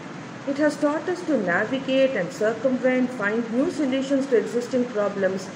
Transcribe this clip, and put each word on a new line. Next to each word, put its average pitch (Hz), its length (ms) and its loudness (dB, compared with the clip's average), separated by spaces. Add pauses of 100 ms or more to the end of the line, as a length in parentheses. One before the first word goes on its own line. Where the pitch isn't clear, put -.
(480)
It 277 100 -2
has 294 200 2
taught 302 320 0
us 349 180 -2
to 302 100 2
navigate 262 760 2
and 175 160 -2
circumvent, 254 800 2
find 214 420 -2
new 285 160 2
solutions 269 580 0
to 240 100 4
existing 240 480 0
problems, 196 720 -2